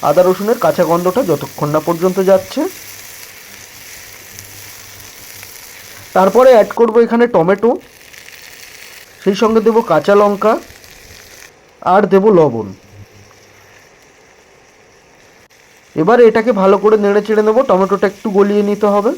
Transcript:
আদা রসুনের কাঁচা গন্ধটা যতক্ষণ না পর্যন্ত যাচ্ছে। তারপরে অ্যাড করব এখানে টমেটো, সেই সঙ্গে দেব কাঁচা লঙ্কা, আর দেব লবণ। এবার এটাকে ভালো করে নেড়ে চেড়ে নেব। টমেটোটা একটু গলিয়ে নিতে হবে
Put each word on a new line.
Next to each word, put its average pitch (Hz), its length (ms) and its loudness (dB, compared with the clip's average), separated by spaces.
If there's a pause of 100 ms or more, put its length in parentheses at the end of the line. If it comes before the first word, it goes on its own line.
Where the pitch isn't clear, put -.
আদা 160 160 2
রসুনের 202 400 -2
কাঁচা 165 260 0
গন্ধটা 180 300 -2 (100)
যতক্ষণ 147 440 -6
না 156 120 0
পর্যন্ত 175 320 -4 (120)
যাচ্ছে। 190 300 -2 (3500)
তারপরে 196 380 4
অ্যাড 208 240 2
করব 226 160 0 (120)
এখানে 233 180 0 (100)
টমেটো, 190 360 0 (1500)
সেই 190 200 -2
সঙ্গে 220 240 2
দেব 220 100 2 (140)
কাঁচা 170 300 2
লঙ্কা, 202 320 0 (1400)
আর 202 80 4 (100)
দেব 190 120 2 (140)
লবণ। 117 280 0 (3250)
এবার 220 160 2 (100)
এটাকে 226 220 0 (120)
ভালো 190 200 2
করে 214 220 2
নেড়ে 202 220 0
চেড়ে 214 220 0
নেব। 220 100 0 (120)
টমেটোটা 190 420 0
একটু - 240 -10
গলিয়ে 202 340 2
নিতে 208 240 -2
হবে 208 240 -2